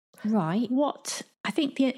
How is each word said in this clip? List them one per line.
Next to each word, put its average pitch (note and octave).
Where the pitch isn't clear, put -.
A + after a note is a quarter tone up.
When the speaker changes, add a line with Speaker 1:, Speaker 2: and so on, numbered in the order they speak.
Speaker 1:
Right. G#3
Speaker 2:
what -
I -
think C#4+
the, C4